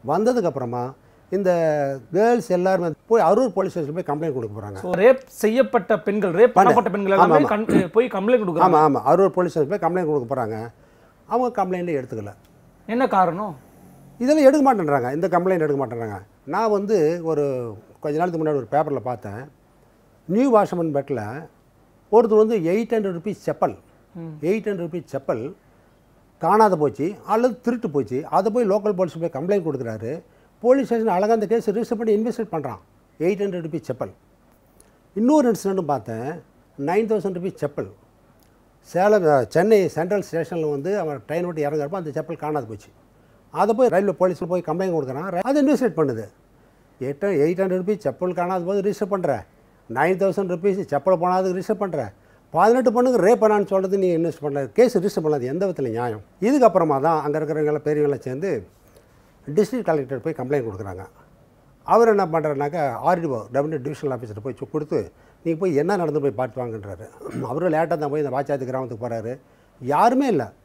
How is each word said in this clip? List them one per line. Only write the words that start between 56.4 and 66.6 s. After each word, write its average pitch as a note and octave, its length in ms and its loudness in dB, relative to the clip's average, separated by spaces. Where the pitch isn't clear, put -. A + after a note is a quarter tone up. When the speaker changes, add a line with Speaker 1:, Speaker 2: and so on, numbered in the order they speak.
Speaker 1:
இதுக்கப்புறமா G3 580 4
தான் D3+ 240 2
அங்க D3+ 160 -2
இருக்கிறவங்க D3+ 260 -2
எல்லாம் D3+ 160 -2
பெரியவங்க D3+ 200 -2
எல்லாம் C#3+ 200 0
சேர்ந்து C3 460 -6
டிஸ்ட்ரிக்ட் G#3+ 280 0
கலெக்டர் C3+ 380 -2
போய் D#3 160 -6
கம்ப்ளைண்ட் C3+ 280 -2
கொடுக்குறாங்க. G2 400 -10
அவர் A3+ 240 6
என்ன G3+ 180 4
பண்றாருனாக்கா, D3 680 -2
ஆர்டிஓ, D#3 480 0
ரெவென்யூ C#3+ 280 -2
டிவிஷனல் C3+ 380 -6
ஆஃபீஸர் G#2+ 240 -12
போய் B2 160 -8
சு-, - 120 -12
கொடுத்து, D3 400 -4
"நீங்க E3 160 -4
போய் F#3 160 -2
என்ன E3 200 2
நடந்து D3+ 260 -2
போய் C#3 100 0
பார்த்து B2 340 -6